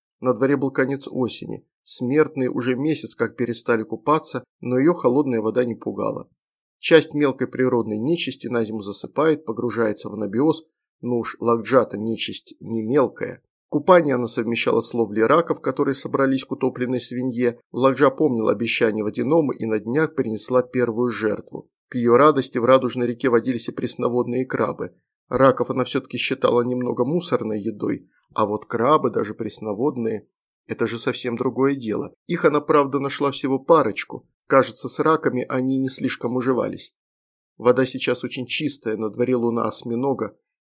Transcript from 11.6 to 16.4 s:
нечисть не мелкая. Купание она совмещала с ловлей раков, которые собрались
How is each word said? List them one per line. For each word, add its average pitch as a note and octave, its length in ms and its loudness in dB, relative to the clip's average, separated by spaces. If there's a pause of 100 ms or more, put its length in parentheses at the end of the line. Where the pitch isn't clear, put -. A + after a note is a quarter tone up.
нечисть G#2+ 640 -6
не A2+ 220 -6
мелкая. B2 640 -2 (260)
Купание D3+ 460 4
она B2 120 -2
совмещала A#2 540 0
с - 120 -6
ловлей A2 320 0
раков, D#3 360 2
которые C#3 340 -2
собрались C3+ 500 -2